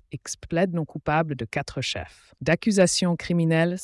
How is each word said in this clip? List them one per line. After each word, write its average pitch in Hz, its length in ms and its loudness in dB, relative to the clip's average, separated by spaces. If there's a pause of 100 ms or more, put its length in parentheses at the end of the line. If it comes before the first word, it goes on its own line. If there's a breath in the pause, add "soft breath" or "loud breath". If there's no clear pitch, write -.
(140)
X - 240 -12
plaide 170 360 -2
non 160 120 -2
coupable 151 500 -2
de 123 80 -8
quatre 139 380 -6
chefs - 580 -10
d'accusation 175 800 2
criminelle 165 680 2